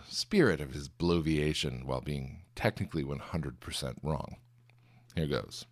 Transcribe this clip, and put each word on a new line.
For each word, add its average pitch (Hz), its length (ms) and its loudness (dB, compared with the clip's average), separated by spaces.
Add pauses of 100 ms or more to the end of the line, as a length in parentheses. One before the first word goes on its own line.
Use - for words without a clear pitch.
spirit 117 540 4
of 67 120 -6
his 71 140 -6
bloviation 78 1000 2
while 65 160 -2
being 71 400 -6 (140)
technically 85 480 -2
one 69 160 -4
hundred 69 400 -6
percent - 440 -6
wrong. - 340 -4 (800)
Here 80 120 0
goes. 65 440 -2